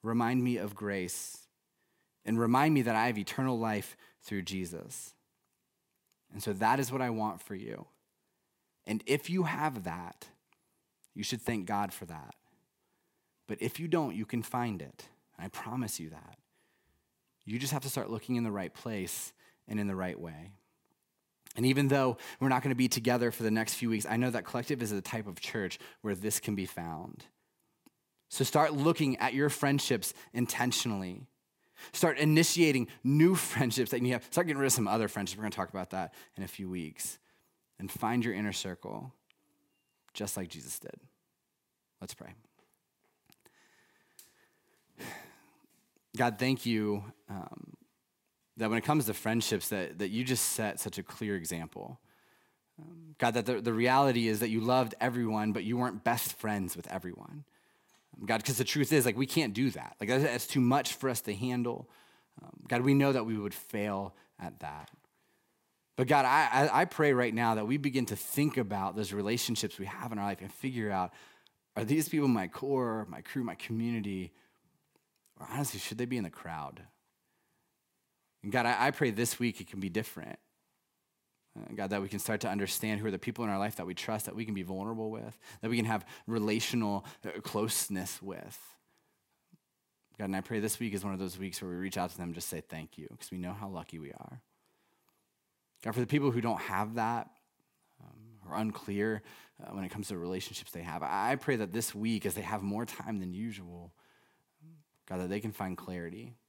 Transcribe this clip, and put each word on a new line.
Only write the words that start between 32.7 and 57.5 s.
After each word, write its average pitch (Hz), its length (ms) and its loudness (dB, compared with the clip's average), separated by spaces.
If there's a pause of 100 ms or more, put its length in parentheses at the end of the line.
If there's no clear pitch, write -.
new 156 320 8
<laughs> - 0 -
friendships 123 560 2
that 123 100 2
you 123 100 2
have. 120 180 -2
Start 175 180 2
getting 143 120 0
rid 139 80 4
of 127 60 4
some 107 160 2
other 110 180 2
friendships. 95 300 -4
We're 107 60 -8
gonna 104 80 -4
talk 92 180 -4
about 92 220 -6
that 92 220 -4 (220)
in 101 80 -8
a 92 40 -8
few 95 220 -8
weeks. 85 480 -8 (600)
And 95 100 -8
find 117 360 0
your 117 80 0
inner 104 180 -2
circle, 92 640 -8 (1000)
just 101 220 -4
like 90 140 -6
Jesus 73 300 -10
did. - 200 -14 (1000)
Let's 95 120 -12
pray. - 200 -16 (3750)
God, 120 220 2
thank 127 260 4
you, 107 380 2 (260)
um, - 480 -10 (800)
that 113 120 2
when 113 100 4
it - 40 -4
comes 151 220 4
to 104 80 0
friendships, 110 560 2
that, 90 300 -2
that 98 100 0
you 113 140 0
just 127 300 2
set 107 260 -2
such - 180 -4
a 95 60 -6
clear 104 320 -4
example. 82 640 -6 (840)
Um, 165 380 -18
God, 117 160 4
that 117 100 2
the, 117 160 0
the 117 120 0
reality 123 540 6
is 107 120 2
that 117 100 2
you 113 120 2
loved 123 380 4
everyone, 110 540 2
but 98 100 -2
you 117 140 0
weren't 120 260 -2
best 117 300 2
friends 101 420 -2
with 87 120 -10
everyone. 92 560 -8 (760)